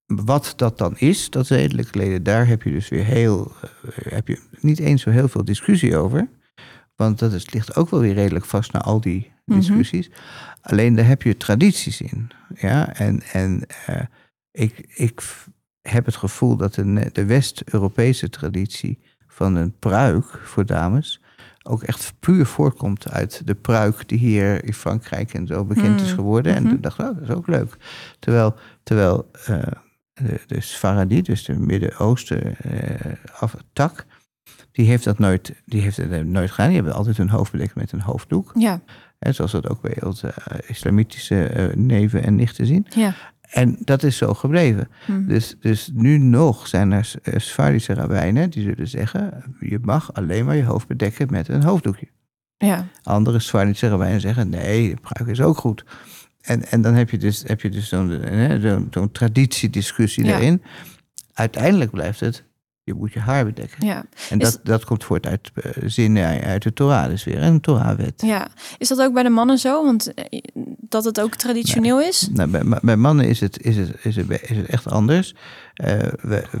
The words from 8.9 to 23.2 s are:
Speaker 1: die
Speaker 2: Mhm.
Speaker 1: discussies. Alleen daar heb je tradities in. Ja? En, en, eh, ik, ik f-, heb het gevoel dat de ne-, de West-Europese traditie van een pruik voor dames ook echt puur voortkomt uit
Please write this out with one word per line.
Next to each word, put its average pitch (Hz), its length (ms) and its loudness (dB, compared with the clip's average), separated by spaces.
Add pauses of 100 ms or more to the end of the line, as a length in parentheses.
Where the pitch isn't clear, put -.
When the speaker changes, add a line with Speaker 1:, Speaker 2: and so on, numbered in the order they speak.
Speaker 1:
die 95 440 -4
Speaker 2:
Mhm. 202 140 2
Speaker 1:
discussies. 190 520 0 (500)
Alleen 113 340 4
daar 113 120 6
heb 131 160 4
je 107 140 2
tradities 123 640 0
in. - 300 -8 (240)
Ja? 123 400 0
En, 104 280 -2 (100)
en, 95 340 -2 (200)
eh, - 140 -4 (500)
ik, - 340 -4 (100)
ik - 260 -2
f-, - 280 -16 (340)
heb 117 240 0
het 113 100 -2
gevoel 113 400 0
dat 101 180 -2
de 98 100 -2
ne-, 101 280 0
de 98 120 -2
West-Europese 117 1040 0
traditie - 680 -6 (280)
van 95 280 0
een 87 240 -2
pruik 107 680 2
voor - 220 -2
dames 92 540 -2 (420)
ook 117 200 -6
echt - 380 -8
puur 175 260 4
voortkomt - 640 -2
uit - 360 -6